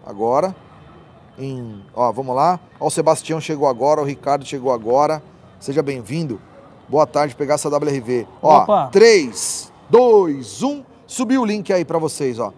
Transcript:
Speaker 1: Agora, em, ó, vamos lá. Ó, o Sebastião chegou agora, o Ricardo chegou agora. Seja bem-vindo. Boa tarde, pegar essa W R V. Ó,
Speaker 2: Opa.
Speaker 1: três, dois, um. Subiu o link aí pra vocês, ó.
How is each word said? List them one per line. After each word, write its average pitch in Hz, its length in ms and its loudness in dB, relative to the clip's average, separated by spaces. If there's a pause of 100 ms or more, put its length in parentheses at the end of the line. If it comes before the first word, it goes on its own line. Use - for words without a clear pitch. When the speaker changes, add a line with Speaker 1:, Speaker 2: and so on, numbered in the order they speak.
Speaker 1:
Agora, 127 500 -2 (800)
em, 123 460 -12 (100)
ó, 120 180 0
vamos 127 220 -6
lá. 170 260 0 (200)
Ó, 147 80 -4
o 147 40 0
Sebastião 160 500 0
chegou 147 260 -2
agora, 135 320 2
o 143 60 -2
Ricardo 139 400 -4
chegou 131 260 -4
agora. 139 500 0 (380)
Seja 143 240 -2
bem-vindo. 131 560 -6 (480)
Boa 143 180 2
tarde, 143 300 -2
pegar 147 200 -2
essa 147 140 -4
W 147 220 -2
R 135 80 -2
V. 117 280 -4 (140)
Ó, 156 220 6
Speaker 2:
Opa. 175 240 0
Speaker 1:
três, 190 840 2 (160)
dois, 196 760 4
um. 277 200 -4 (220)
Subiu 254 360 -2
o 226 40 0
link 208 280 -4
aí 175 100 2
pra 165 160 -2
vocês, 135 400 -4
ó. 104 180 -6